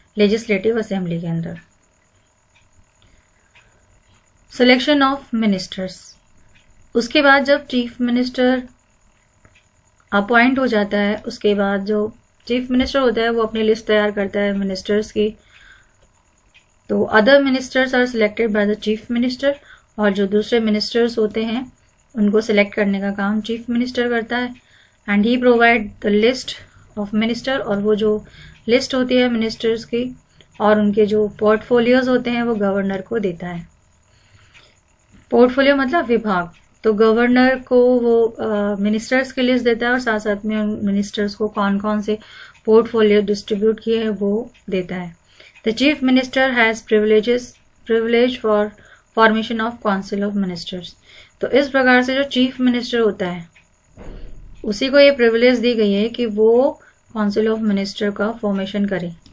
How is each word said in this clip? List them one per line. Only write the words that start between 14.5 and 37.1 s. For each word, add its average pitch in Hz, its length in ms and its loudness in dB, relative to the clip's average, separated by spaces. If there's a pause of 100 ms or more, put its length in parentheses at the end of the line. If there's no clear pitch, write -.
मिनिस्टर्स 196 540 -4
की। 214 260 -2 (1500)
तो 202 240 0
other 254 300 6
ministers 262 440 0
are 247 280 0
selected 214 400 0
by 208 160 2
the 214 160 -6
chief 214 240 -4
minister, 254 420 -2 (460)
और 208 120 2
जो 196 160 0
दूसरे 214 320 0
ministers 226 580 0
होते 220 260 -2
हैं 240 320 -6 (400)
उनको 208 260 2
select 202 340 0
करने 196 260 -2
का 196 100 -4
काम 202 300 -4
chief 233 280 -8
minister 240 400 -2
करता 233 280 -4
है। 247 180 -6 (540)
And 208 160 2
he 247 180 2
provide 233 640 2
the 208 200 2
list 254 240 -2 (500)
of 208 240 -4
minister, 240 360 -4
और 202 220 -4
वो 214 140 0
जो 214 300 -2 (420)
list 254 280 0
होती 254 200 0
है 247 140 2
ministers 226 560 -4
की 254 320 -6 (420)
और 214 200 4
उनके 208 260 2
जो 214 220 0
portfolios 240 840 2
होते 247 200 0
हैं 240 140 -2
वो 233 120 -2
governor 196 460 -2
को 233 180 -6
देता 180 280 -6
है। 170 200 -12 (1600)
Portfolio 254 440 4
मतलब 269 300 0
विभाग। 208 440 -2 (340)
तो 220 100 2
governor 240 680 4